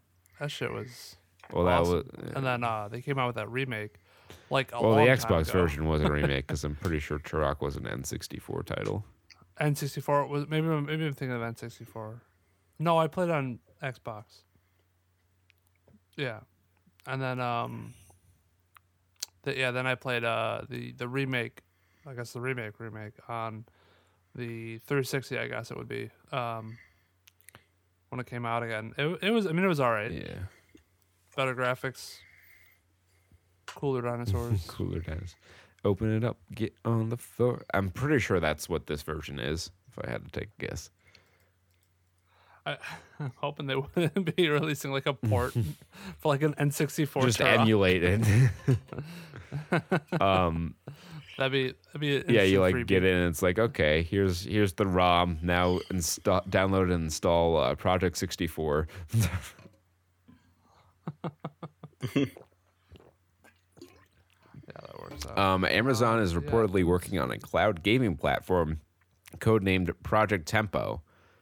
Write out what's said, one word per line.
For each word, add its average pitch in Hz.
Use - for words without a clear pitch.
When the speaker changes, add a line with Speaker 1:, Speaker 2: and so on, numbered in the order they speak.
Speaker 1:
That 147
shit 123
was 113
Speaker 2:
Well, 87
that 87
Speaker 1:
awesome. 87
Speaker 2:
was, -
Speaker 1:
And 135
then, 123
uh, 110
they 120
came 139
out 127
with 120
that 107
remake, 117
like, 135
a 120
Speaker 2:
well, 110
the 110
Speaker 1:
long 110
time 131
Speaker 2:
Xbox 98
Speaker 1:
ago. 92
Speaker 2:
version 78
wasn't 76
a -
Speaker 1:
<laughs> -
Speaker 2:
remake 71
'cause -
I'm 73
pretty 78
sure 73
Turok 73
was 69
an 71
N 58
sixty-four -
title. 98
Speaker 1:
N 151
sixty-four 143
was, 143
maybe 156
I'm, 151
maybe 156
I'm 147
thinking 131
of 117
N 117
sixty-four. 117
No, 165
I 160
played 170
on 135
Xbox. 117
Yeah, 120
and 135
then, 127
um, 117
the, 131
yeah, 131
then 127
I 127
played, 123
uh, 113
the, 120
the 123
remake. 127
I 143
guess 120
the 120
remake 123
remake 107
on 113
the 113
three 139
sixty, 127
I 120
guess 120
it -
would 120
be, 113
um, 117
when 127
it 120
came 120
out 117
again. 113
It, 165
it 185
was, 226
I 160
mean, 175
it 196
was 160
all 123
right. 110
Speaker 2:
Yeah. 50
Speaker 1:
Better 131
graphics. 127
Cooler 131
dinosaurs. 120
Speaker 2:
<laughs> -
Cooler 90
dinosaurs. 85
Open 110
it 110
up. 113
Get -
on 113
the 117
floor. -
I'm 98
pretty 135
sure 98
that's 78
what 80
this 73
version 76
is, 76
if -
I 62
had 57
to -
take -
a -
guess. -
Speaker 1:
I, 147
<laughs> -
I'm 139
hoping 147
they 135
wouldn't 165
<laughs> -
be 175
releasing, 147
like, 135
a 143
port 120
Speaker 2:
<laughs> -
Speaker 1:
for, -
like, 143
an 151
N 143
sixty-four 143
Speaker 2:
Just 123
Speaker 1:
Turok. 110
Speaker 2:
emulate 98
it. 95
<laughs> 170
Um, 85
Speaker 1:
That'd 135
be, 131
that'd -
be 143
an 127
Speaker 2:
yeah, 107
you, 95
Speaker 1:
interesting -
Speaker 2:
like, 92
Speaker 1:
freebie. 120
Speaker 2:
get 92
in, 92
and 90
it's 80
like, 90
"Okay, 82
here's, 92
here's 104
the 104
rom. 90
Now 90
insta-, 92
download 95
and 85
install, 85
uh, 69
Project 90
sixty-four." 78
<laughs> -
Speaker 1:
Yeah, -
that -
works -
out. -
Speaker 2:
Um, 95
Amazon 113
Speaker 1:
Uh, 110
Speaker 2:
is 90
Speaker 1:
yeah. 85
Speaker 2:
reportedly 98
working 87
on 64
a 53
cloud 90
gaming 107
platform 78
codenamed 95
Project 104
Tempo. 73